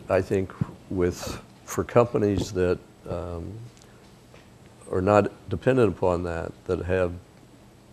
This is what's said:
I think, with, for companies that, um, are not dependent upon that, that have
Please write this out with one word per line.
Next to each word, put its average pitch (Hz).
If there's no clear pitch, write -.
I 95
think, 95
with, 90
for -
companies 104
that, 90
um, 87
are 92
not 101
dependent 117
upon 87
that, 85
that 87
have 90